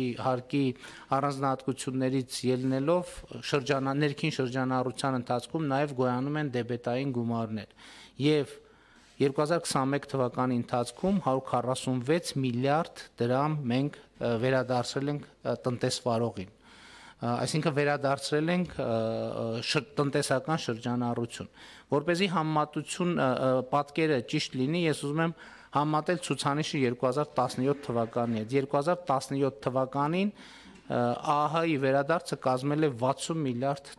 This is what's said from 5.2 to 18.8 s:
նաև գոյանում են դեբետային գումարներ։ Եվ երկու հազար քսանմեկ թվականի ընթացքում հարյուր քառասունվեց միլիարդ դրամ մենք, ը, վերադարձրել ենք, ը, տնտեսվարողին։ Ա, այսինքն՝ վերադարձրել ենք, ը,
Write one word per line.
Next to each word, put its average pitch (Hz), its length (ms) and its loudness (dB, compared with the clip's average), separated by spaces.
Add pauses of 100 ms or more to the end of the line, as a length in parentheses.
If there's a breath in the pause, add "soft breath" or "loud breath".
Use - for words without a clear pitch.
նաև 139 260 0
գոյանում 127 440 0
են 143 120 -4
դեբետային 123 640 -2
գումարներ։ 113 580 -2 (480 loud breath)
Եվ 147 300 2 (640 loud breath)
երկու 135 240 2
հազար 165 240 2
քսանմեկ 139 460 0
թվականի 127 500 0
ընթացքում 127 640 0
հարյուր 131 240 2
քառասունվեց 127 880 0
միլիարդ 135 640 0 (160)
դրամ 135 400 2 (140)
մենք, 135 260 0
ը, - 340 -4 (120)
վերադարձրել 131 720 0
ենք, 147 120 -8
ը, - 300 -6 (100)
տնտեսվարողին։ 117 880 -2 (640 loud breath)
Ա, 120 140 -2 (100)
այսինքն՝ 156 320 0
վերադարձրել 143 800 2
ենք, 180 260 0
ը, 139 80 -2